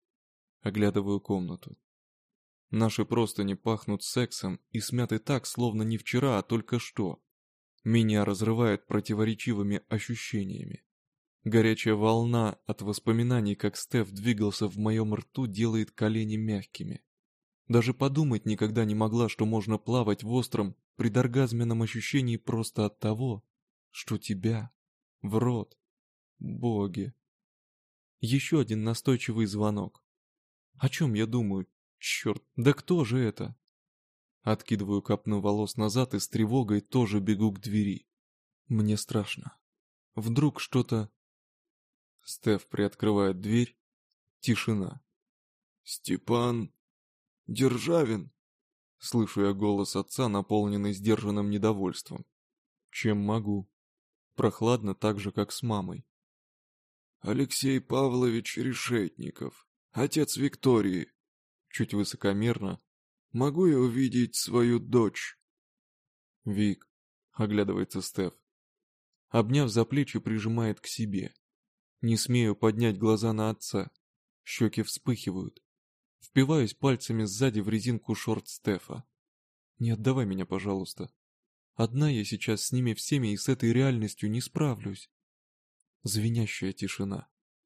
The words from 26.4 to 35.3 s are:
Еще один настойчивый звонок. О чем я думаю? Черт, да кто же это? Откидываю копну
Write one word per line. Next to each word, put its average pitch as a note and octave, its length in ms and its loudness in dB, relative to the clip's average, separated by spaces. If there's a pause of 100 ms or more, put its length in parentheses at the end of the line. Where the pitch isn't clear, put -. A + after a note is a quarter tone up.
Еще C3+ 380 2
один A2 240 0
настойчивый A2+ 600 0
звонок. G#2 560 -2 (760)
О C3+ 100 0
чем C3+ 260 0
я G#2+ 120 2
думаю? G#2 420 -2 (300)
Черт, - 460 -4 (120)
да B2+ 180 4
кто F3 300 0
же A#2+ 160 0
это? A#2 360 -4 (880)
Откидываю G2+ 580 0
копну G#2 400 0